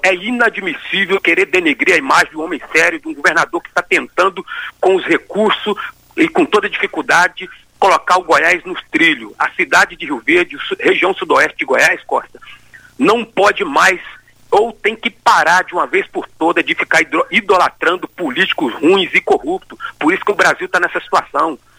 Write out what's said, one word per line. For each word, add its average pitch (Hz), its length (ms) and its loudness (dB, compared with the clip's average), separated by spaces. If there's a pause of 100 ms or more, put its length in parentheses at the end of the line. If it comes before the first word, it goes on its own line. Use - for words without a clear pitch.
é 190 100 2
inadmissível 196 1080 -2
querer 180 240 2
denegrir 175 500 0
a - 20 4
imagem 151 340 2
de 156 60 -18
um 156 60 -6
homem 165 180 -8 (120)
sério, 165 260 2
de 156 80 -16
um 160 80 -8
governador 165 480 -2
que - 80 -20
tá 180 100 -2
tentando, 175 640 -2 (360)
com 185 160 4
os - 80 -6
recursos 196 720 -2 (400)
e 170 100 4
com 160 180 0
toda 208 240 0
dificuldade, 175 800 -2 (300)
colocar 185 380 2
o 190 60 -2
Goiás 165 420 2
nos 175 160 -10 (100)
trilhos. 147 480 0
A 127 120 -2
cidade 175 440 0
de 165 100 -12
Rio 139 140 -6
Verde, 170 380 0 (100)
su-, 196 100 -6
região 180 360 0
sudoeste 151 440 0
de - 60 -8
Goiás, 139 420 0
Costa, - 320 -6 (640)
não 214 240 2
pode 202 400 0
mais, 175 380 2 (480)
ou 220 220 2
tem 220 240 -4
que - 140 -6
parar 180 560 2
de - 80 -14
uma 170 120 -2
vez 151 220 -2
por - 180 -8 (140)
toda 165 240 0
de - 100 -4
ficar - 280 0
hidro-, 156 280 -2
idolatrando 185 800 0
políticos 151 680 -4
ruins 175 380 2
e 185 60 2
corruptos. - 580 -2 (220)
Por 240 140 2
isso - 100 -4
que - 80 0
o 202 40 -2
Brasil 175 340 0
tá 185 100 0
nessa 175 220 -2
situação. 156 580 -2 (200)